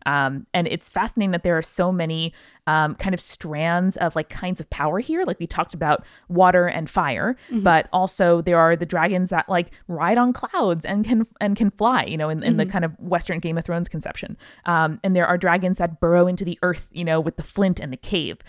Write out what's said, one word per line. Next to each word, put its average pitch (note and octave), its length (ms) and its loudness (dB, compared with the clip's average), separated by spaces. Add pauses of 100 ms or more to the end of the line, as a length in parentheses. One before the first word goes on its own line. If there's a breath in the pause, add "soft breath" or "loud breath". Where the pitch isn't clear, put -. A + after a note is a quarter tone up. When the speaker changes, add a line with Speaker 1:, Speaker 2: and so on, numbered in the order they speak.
Speaker 1:
Um, C#3 480 0
and F3 140 0
it's - 220 -6
fascinating G3+ 420 -2
that E3+ 120 -2
there F3 140 2
are D#3+ 60 0
so F3+ 280 0
many, E3 420 -2 (340 loud breath)
um, D#3 280 2
kind F#3+ 180 -2
of F3 80 -4
strands E3+ 760 -2
of, E3 180 -2
like, D#3 140 -4
kinds F#3 300 -6
of D#3+ 100 -14
power D3+ 300 -2
here. D#4+ 240 -4
Like, B3+ 160 -4
we E3+ 80 -6
talked - 260 -6
about D3+ 320 -2 (220 loud breath)
water F3+ 400 6
and D#3+ 220 -4
fire, E3 460 -2 (140 loud breath)
Speaker 2:
Mm-hmm. A3 140 -2
Speaker 1:
but E3 280 4
also F3+ 500 2
there E3+ 180 4
are E3 160 6
the E3 100 -4
dragons F3+ 460 0
that, E3 180 -2
like, F3 220 0 (160 soft breath)
ride E3+ 300 0
on B3 160 4
clouds G#3+ 520 -2
and G3+ 180 -2
can, A3 220 2 (160)
and G3+ 140 0
can G3+ 160 2
fly, A#3 320 2
you D#3+ 140 -6
know, D#3 120 -2
in, D#3+ 140 -4
in - 140 2
the - 60 2
Speaker 2:
Mm-hmm. F#3+ 80 -4
Speaker 1:
kind F3+ 140 -2
of D#3 140 -8
Western F3 400 -4
Game E3 180 -4
of E3 80 -4
Thrones E3+ 240 -4
conception. - 480 -10 (280 loud breath)
Um, D#3+ 380 0
and F#3 120 0
there F3 100 4
are F3+ 120 2
dragons F#3 400 0
that E3+ 220 -4
burrow F3 280 6
into F3+ 160 -4
the F3 180 -6
earth, F3+ 300 -2
you F3 140 -8
know, D#3+ 140 2
with D#3+ 180 -4
the D#3 60 -10
flint G3 360 0
and C3+ 140 -10
the B2+ 40 -10
cave. D#3 400 -6 (120)